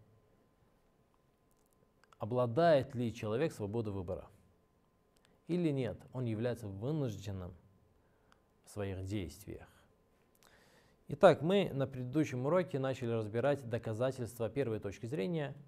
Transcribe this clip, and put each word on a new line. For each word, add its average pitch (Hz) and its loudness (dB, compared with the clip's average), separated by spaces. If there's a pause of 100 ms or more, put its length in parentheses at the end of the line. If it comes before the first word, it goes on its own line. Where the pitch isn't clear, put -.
(2250)
обладает 123 4
ли 117 0
человек 123 0
свободой 107 -2
выбора? 90 -6 (1200)
Или 175 2
нет, 123 0 (140)
он 131 -4
является 113 -2
вынужденным 98 -4 (1120)
в - -20
своих 98 -6
действиях? - -8 (1400)
Итак, 147 8
мы 180 2
на 135 0
предыдущем 127 -2
уроке 175 2
начали 127 -2
разбирать 117 0
доказательства 117 -2
первой 113 -2
точки 101 -8
зрения, 156 -2 (120)